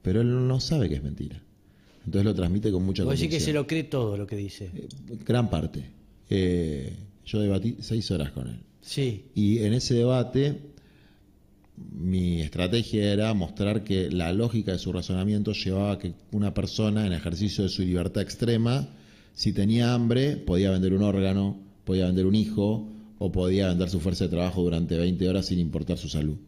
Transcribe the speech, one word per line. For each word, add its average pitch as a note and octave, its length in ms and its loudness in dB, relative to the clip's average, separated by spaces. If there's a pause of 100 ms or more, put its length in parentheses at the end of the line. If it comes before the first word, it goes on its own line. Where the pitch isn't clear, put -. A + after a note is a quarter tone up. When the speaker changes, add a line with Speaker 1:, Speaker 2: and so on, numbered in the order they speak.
Speaker 1:
Pero F#2+ 200 2
él B2+ 260 2
no C3 120 2
sabe B2+ 300 0
que D2 60 -2
es C#2+ 80 -6
mentira. C#2+ 380 -8 (640)
Entonces G2 200 0
lo G#2+ 80 2
transmite F#2 380 0
con F#2 120 0
mucha F#2+ 200 0
Speaker 2:
Vos C3 80 2
decís E3 140 0
que D#3 100 -2
Speaker 1:
convicción. D3 100 0
Speaker 2:
se D3+ 80 0
lo D3 140 0
cree D#3+ 160 -2
todo A2+ 340 -2
lo G2+ 80 -6
que G#2 120 -8
dice. G2 360 -8
Speaker 1:
Eh, - 140 -12 (380)
gran A#2+ 260 2
parte. D#2+ 400 -4 (380)
Eh, F2 680 0 (280)
yo G#2+ 160 -2
debatí G2+ 400 0
seis A2 300 -4
horas D2 200 -2
con B1+ 160 -8
él. A#1 120 -10 (220)
Speaker 2:
Sí. B2 440 -4 (100)
Speaker 1:
Y G#2 240 4
en G#2+ 140 2
ese B2+ 200 0
debate, B2+ 680 2 (1400)
mi F2+ 420 0
estrategia G2+ 720 0
era A2 220 2
mostrar G2+ 500 -2
que F#2 260 0
la E2+ 240 0
lógica A2 380 0
de F2 80 -2
su F2+ 120 -4
razonamiento F#2+ 640 0
llevaba G2 400 -2
a F#2 60 -6
que F2 140 -6 (180)
una G#2 220 0
persona, G#2+ 520 0
en F2+ 80 0
ejercicio F2+ 520 -2
de F2+ 40 0
su G2 140 -4
libertad F2+ 400 0
extrema, A#2 640 0 (460)
si G#2 180 0
tenía A#2 400 4
hambre, A#2+ 440 2
podía F#2+ 340 2
vender F#2 220 2
un G2 100 4
órgano, G2 540 2 (260)
podía F#2 240 2
vender F#2 180 4
un G2 100 4
hijo, G#2+ 520 0 (320)
o F#2+ 120 0
podía F#2 360 2
vender F2+ 220 2
su F#2 100 0
fuerza F2+ 260 0
de E2 60 0
trabajo F2+ 320 0
durante E2+ 340 0
veinte F2+ 320 2
horas F#2 180 0
sin F2+ 120 0
importar D#2+ 380 -2
su D#2 120 -8
salud. D2+ 260 -2 (120)